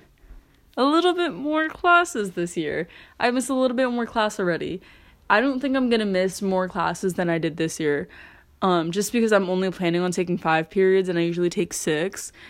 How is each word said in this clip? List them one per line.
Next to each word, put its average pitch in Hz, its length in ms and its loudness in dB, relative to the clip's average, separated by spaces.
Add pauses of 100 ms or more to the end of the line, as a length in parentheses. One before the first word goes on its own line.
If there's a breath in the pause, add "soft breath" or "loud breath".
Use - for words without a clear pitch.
(760 soft breath)
a 240 60 2
little 330 320 4
bit 339 180 -2
more 302 360 -2
classes 339 640 2
this 175 240 -6
year. 151 320 -4 (320 loud breath)
I 240 120 2
missed 247 180 -2
a 269 60 -2
little 254 200 0
bit 254 160 0
more 240 140 -2
class 214 340 -2
already. 165 400 -2 (480 loud breath)
I 208 140 4
don't 262 180 0
think 269 160 -2
I'm 254 140 0
gonna 220 160 2
miss 190 340 0
more 185 280 0
classes 175 480 -2
than 175 160 0
I 165 80 0
did 160 180 -4
this 160 220 -4
year, 147 280 0 (540 loud breath)
um, 170 300 2
just 196 200 -2
because 226 200 2
I'm 196 180 4
only 185 200 2
planning 175 320 0
on 180 100 0
taking 175 260 -2
five 160 320 0
periods, 190 400 4
and 170 100 0
I - 20 2
usually 175 280 0
take - 240 -4
six, 165 580 -4 (180 loud breath)